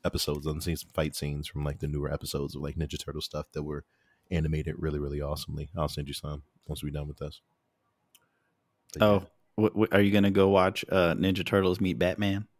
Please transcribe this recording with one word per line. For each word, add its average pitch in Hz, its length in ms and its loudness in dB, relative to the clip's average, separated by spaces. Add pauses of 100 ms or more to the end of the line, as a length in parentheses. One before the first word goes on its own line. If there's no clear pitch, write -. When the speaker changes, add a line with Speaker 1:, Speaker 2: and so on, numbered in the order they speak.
Speaker 1:
episodes. 76 400 -2
I've 78 160 -2
seen 82 160 -2
some - 160 -14
fight 78 220 -2
scenes 73 320 -6
from, 73 160 -6
like, 73 160 -4
the 78 80 -4
newer 73 260 -4
episodes 71 420 -6
of, 71 60 -8
like, 71 140 -8
Ninja 76 280 -6
Turtle 76 180 -10
stuff - 320 -8
that 76 100 -6
were 73 200 -8 (460)
animated 78 480 -2
really, 76 220 -4
really 71 220 -4
awesomely. 73 540 -8
I'll 78 140 -2
send 71 180 -8
you 71 60 -10
some 73 300 -10 (240)
once 76 160 -8
we're 73 80 -6
done 73 160 -6
with 71 100 -12
this. 76 240 -12 (1500)
But - 80 0
Speaker 2:
Oh, 107 120 8
Speaker 1:
yeah. 98 60 4 (380)
Speaker 2:
w-, 107 140 4
w-, 107 200 4
are 98 100 6
you 101 100 6
gonna 101 180 6
go 98 200 6
watch, 95 420 4
uh, 87 240 4
Ninja 92 280 0
Turtles 95 380 2
meet 92 160 0
Batman? 98 500 0 (120)